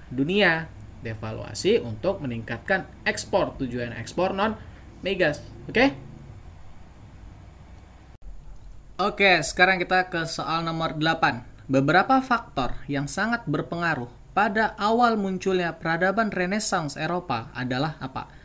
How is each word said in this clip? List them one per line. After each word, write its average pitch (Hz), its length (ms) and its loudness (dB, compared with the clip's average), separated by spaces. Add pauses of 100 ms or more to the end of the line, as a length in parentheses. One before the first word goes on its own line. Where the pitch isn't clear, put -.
dunia. 160 640 2 (320)
Devaluasi 113 800 0
untuk 147 400 -4
meningkatkan 120 640 -4 (160)
ekspor, - 560 0
tujuan 120 400 -4
ekspor 185 320 0
non 208 240 0 (480)
migas. 180 400 0 (240)
Oke? 269 240 4 (3000)
Oke, 196 400 6
sekarang 180 400 4
kita 185 240 2
ke 165 240 -2
soal 165 320 -2
nomor 160 320 -2
delapan. 156 480 2 (240)
Beberapa 156 560 4
faktor - 640 -2
yang 143 240 -2
sangat 226 400 -2
berpengaruh 151 560 -2 (240)
pada 214 480 2
awal 226 400 4
munculnya 185 560 0
peradaban 190 560 2
Renaissance 185 640 -2
Eropa 156 560 -4
adalah 127 480 -2
apa? - 320 -10 (140)